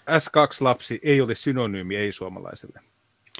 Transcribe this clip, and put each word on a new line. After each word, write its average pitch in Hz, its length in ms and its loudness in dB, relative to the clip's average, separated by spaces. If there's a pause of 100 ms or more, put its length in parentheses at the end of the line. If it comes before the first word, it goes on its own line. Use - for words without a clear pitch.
(180)
S - 100 -2
kaksi 147 360 2
lapsi 123 380 0
ei 143 180 4
ole 117 140 0
synonyymi 101 600 -2
ei-suomalaiselle. 92 840 -8 (600)